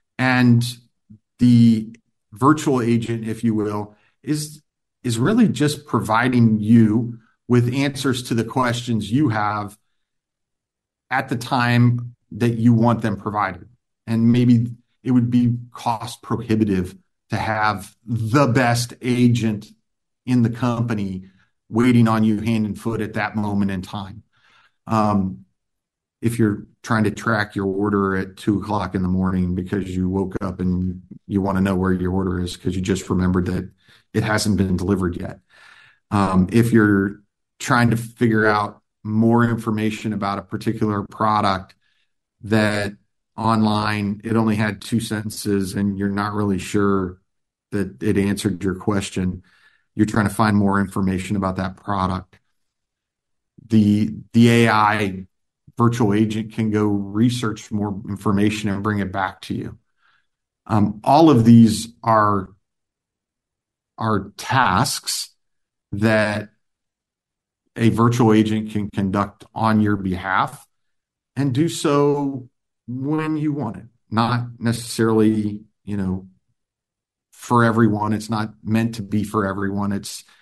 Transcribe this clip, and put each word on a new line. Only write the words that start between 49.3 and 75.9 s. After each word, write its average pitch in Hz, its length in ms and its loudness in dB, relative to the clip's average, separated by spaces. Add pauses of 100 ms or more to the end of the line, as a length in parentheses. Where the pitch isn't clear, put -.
you're 107 100 4
trying 107 220 0
to - 60 -4
find 107 240 2
more 101 220 2
information 95 560 -2
about 95 200 -2
that 95 220 -6
product. 92 600 -6 (1300)
The, 104 460 4 (200)
the 117 160 8
A 117 200 6
I 104 580 0 (500)
virtual 117 360 2
agent 110 380 0
can 110 180 -2
go 104 180 0
research 104 840 -2
more 104 380 -6
information 104 600 0
and 98 140 -4
bring 107 160 -2
it 92 120 -4
back 95 300 -6
to - 140 -10
you. 90 220 -10 (880)
Um, 104 380 -2
all 156 260 6
of 120 160 6
these 117 420 8 (160)
are, 104 460 0 (1500)
are 104 400 -4
tasks - 920 -2 (640)
that 104 560 0 (1300)
a 117 120 4
virtual 117 440 4
agent 107 380 2
can 104 180 -6
conduct 98 560 -4 (100)
on 110 240 2
your 104 160 2
behalf 95 720 -4 (680)
and 139 160 0
do 156 160 0
so 143 800 0 (380)
when 156 500 -4
you 151 160 -2
want 131 240 -8
it, - 80 -18 (240)
not 117 500 -2
necessarily, 110 1040 0 (240)
you 101 100 -8